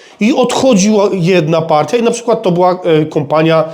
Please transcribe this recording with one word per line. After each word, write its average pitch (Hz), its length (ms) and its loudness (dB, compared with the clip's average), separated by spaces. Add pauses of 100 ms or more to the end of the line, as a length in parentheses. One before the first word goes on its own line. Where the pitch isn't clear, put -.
(200)
I 220 140 2
odchodziła 214 800 2
jedna 165 480 0
partia 156 360 0
i 226 60 -2
na 233 80 0
przykład - 320 -4
to 185 80 0
była, 180 320 0
e, 156 220 2
kompania 156 680 0